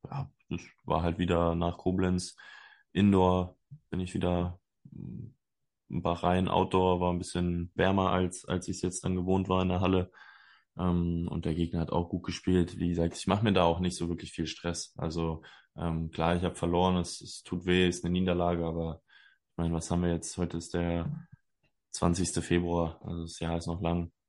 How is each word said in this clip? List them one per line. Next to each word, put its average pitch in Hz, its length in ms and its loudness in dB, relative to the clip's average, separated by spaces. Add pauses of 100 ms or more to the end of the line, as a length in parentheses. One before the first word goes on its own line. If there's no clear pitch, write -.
(100)
ja, - 200 -8 (180)
das 90 120 -6 (240)
war 82 180 0
halt 85 160 0
wieder 85 360 2
nach 85 240 -2
Koblenz 92 580 0 (560)
Indoor, 92 640 4 (340)
bin 90 100 -4
ich 90 140 -6
wieder, 90 460 0 (300)
mm, - 380 -14 (600)
Bahrain 87 580 0
Outdoor, 92 520 4
war 90 120 2
ein 87 60 0
bisschen 87 560 -2
wärmer, 95 360 4
als, 90 360 0
als 90 220 -2
ich's - 140 -6
jetzt 90 220 -4
dann 92 120 -2
gewohnt 92 320 0
war 92 140 2
in 92 80 2
der 92 100 0
Halle. 92 300 2 (680)
Ähm, 85 520 0
und 82 160 -4
der 80 80 -2
Gegner 85 260 -2
hat 80 120 -4
auch 85 180 0
gut 90 140 -6
gespielt. - 540 0
Wie 87 120 0
gesagt, 85 260 0
ich - 100 -10
mach 101 160 2
mir 107 100 4
da 90 120 4
auch 85 160 2
nicht 90 160 -2
so 85 120 -4
wirklich 85 240 -6
viel 82 140 -4
Stress. - 520 -8
Also, 82 440 -4 (340)
ähm, 82 340 -4
klar, 85 260 2
ich 90 80 0
hab 85 140 -2
verloren, 90 380 2
es, - 260 -2
es - 220 -14
tut 90 220 -6
weh, 90 220 6
ist 87 160 -4
eine 87 80 0
Niederlage, 87 540 2
aber 82 360 -6 (500)
ich - 60 -18
meine, 85 160 0
was 80 160 -4
haben 87 120 2
wir 87 100 2
jetzt? - 260 -6
Heute 85 200 -2
ist - 160 -10
der 85 380 -2 (800)
zwanzigste 87 500 0
Februar, 85 640 0
also 85 200 -8
das - 160 -14
Jahr 85 180 -2
ist 82 100 -8
noch 87 140 -4
lang. 85 300 -2 (160)